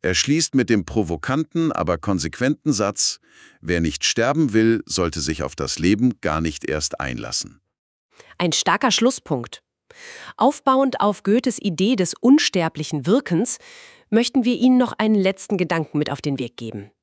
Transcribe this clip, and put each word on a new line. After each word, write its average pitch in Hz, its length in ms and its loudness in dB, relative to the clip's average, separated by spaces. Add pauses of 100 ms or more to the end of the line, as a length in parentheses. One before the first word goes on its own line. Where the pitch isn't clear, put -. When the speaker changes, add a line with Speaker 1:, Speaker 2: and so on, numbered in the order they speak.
Speaker 1:
Er 92 120 0
schließt 156 400 0
mit 123 160 2
dem 101 140 4
provokanten, 131 880 -2
aber 82 260 -2
konsequenten 104 720 -2
Satz, 104 480 -2 (400)
„Wer 85 200 0
nicht 82 240 -2
sterben 135 480 0
will, 113 340 4
sollte 85 340 -2
sich 76 220 -4
auf 67 140 -8
das 69 220 -6
Leben 104 420 2
gar 80 200 -2
nicht 82 280 -4
erst - 320 -4
einlassen.“ 58 600 -8 (760)
Speaker 2:
Ein 170 140 0
starker 196 380 0
Schlusspunkt. - 720 -2 (760)
Aufbauend 262 640 2
auf 202 220 0
Goethes 233 360 0
Idee 196 380 0
des 180 180 0
unsterblichen 165 920 2
Wirkens 196 520 0 (520)
möchten 233 340 2
wir 240 120 2
Ihnen 254 220 4
noch 247 140 2
einen 214 220 2
letzten 196 420 0
Gedanken 165 420 -2
mit 151 120 -2
auf 143 100 -6
den 139 180 -4
Weg 120 180 -8
geben. 110 340 -12 (120)